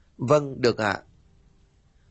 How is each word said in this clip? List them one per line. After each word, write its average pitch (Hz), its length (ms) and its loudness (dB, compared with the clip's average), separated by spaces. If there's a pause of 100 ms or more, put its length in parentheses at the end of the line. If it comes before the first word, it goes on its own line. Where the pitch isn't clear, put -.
(160)
"Vâng, 135 440 0
được 120 180 2
ạ." 107 220 -2 (1120)